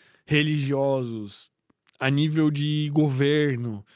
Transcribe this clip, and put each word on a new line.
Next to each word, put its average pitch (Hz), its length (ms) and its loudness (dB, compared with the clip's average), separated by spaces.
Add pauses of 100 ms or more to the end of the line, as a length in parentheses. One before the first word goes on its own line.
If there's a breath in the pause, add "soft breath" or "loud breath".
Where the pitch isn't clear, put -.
(260 soft breath)
religiosos, 135 1200 0 (500)
a 135 100 0
nível 151 400 2
de 151 440 -2
governo, 139 920 0 (100 soft breath)